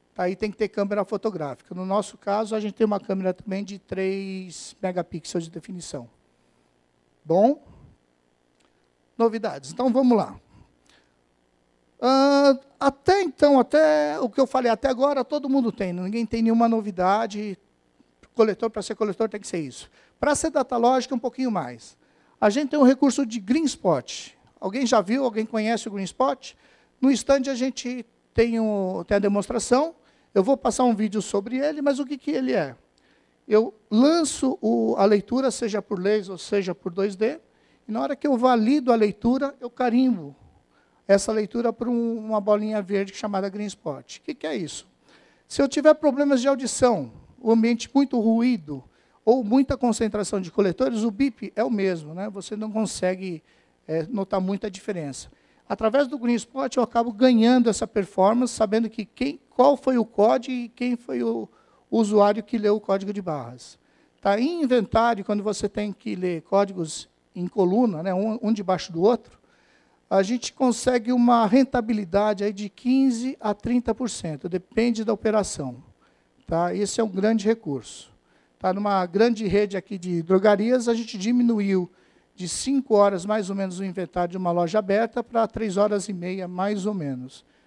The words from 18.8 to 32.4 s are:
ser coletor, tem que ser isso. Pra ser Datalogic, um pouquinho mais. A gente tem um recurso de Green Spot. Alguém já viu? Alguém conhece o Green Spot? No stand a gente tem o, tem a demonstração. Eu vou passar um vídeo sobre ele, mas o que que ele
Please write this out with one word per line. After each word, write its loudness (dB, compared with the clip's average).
ser -8
coletor, -2
tem -12
que -16
ser -6
isso. -12
Pra 0
ser -2
Datalogic, 0
um -2
pouquinho -4
mais. -8
A 6
gente 0
tem 2
um 6
recurso 4
de -4
Green 0
Spot. -2
Alguém -4
já 4
viu? 0
Alguém -2
conhece -4
o -10
Green -8
Spot? -4
No 4
stand 0
a -4
gente -6
tem 2
o, -2
tem 2
a 4
demonstração. 0
Eu 4
vou 2
passar 0
um 2
vídeo -2
sobre -4
ele, -2
mas 2
o -4
que -8
que -6
ele -2